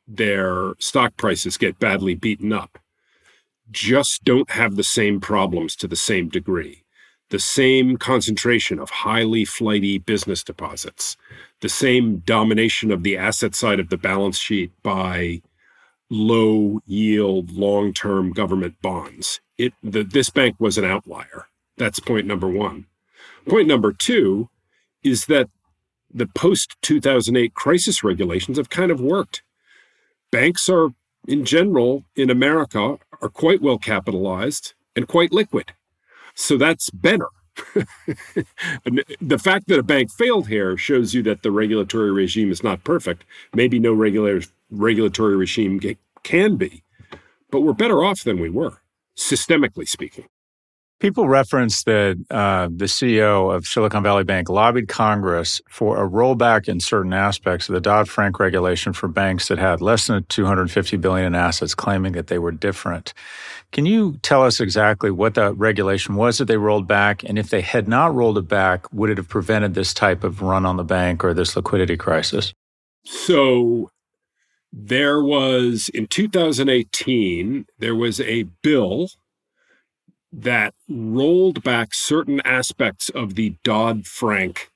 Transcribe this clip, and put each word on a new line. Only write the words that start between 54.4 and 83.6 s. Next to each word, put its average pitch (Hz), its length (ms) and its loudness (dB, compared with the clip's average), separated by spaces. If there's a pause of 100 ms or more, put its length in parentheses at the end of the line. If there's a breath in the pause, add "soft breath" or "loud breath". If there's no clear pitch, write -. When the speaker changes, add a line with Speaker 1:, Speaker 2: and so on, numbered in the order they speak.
Speaker 2:
lobbied 110 400 4
Congress 98 800 0
for 107 340 -2
a 98 60 0
rollback 113 600 2
in 92 120 -2
certain 92 320 -2
aspects 95 560 -2
of 98 60 -2
the 90 60 0
Dodd-Frank 101 580 2
regulation 90 540 0
for 92 160 -6
banks 92 400 0
that 92 100 0
had 87 240 0
less 107 240 2
than 101 180 0
two - 220 -2
hundred 92 240 0
fifty 101 260 -2
billion 92 300 0
in 90 80 0
assets, 87 400 -2
claiming 95 380 -2
that 87 160 -8
they 87 100 -2
were 85 140 -2
different. 85 600 -6 (600 loud breath)
Can 143 140 0
you 202 360 2
tell 135 220 4
us 120 160 2
exactly 104 500 2
what 104 240 0
that 101 240 2
regulation 98 560 0
was 113 240 2
that 135 80 -2
they 113 100 2
rolled 104 300 2
back? 101 380 2
And 104 140 -2
if 104 120 -4
they 101 100 2
had 101 280 -2
not 143 260 2
rolled 117 240 2
it 90 100 -4
back, 95 440 0
would 107 180 0
it 98 80 -2
have 90 100 -8
prevented 104 460 0
this 92 180 -2
type 92 300 2
of 98 200 -4
run 95 220 0
on 92 120 0
the 87 80 -4
bank 90 400 0
or 87 100 2
this 87 220 -2
liquidity 90 400 0
crisis? - 580 -2 (500)
Speaker 1:
So 123 840 2 (800)
there 135 500 0
was, 131 720 2
in 107 140 -4
two 208 220 0
thousand 156 400 2
eighteen, 117 1000 0 (120)
there 113 180 -2
was 117 240 -2
a 113 240 -2 (180)
bill 143 460 2 (1300)
that 110 380 0 (140)
rolled 139 720 2
back 120 320 0
certain 143 500 -2
aspects 127 640 -2
of 104 260 -8
the 107 260 -2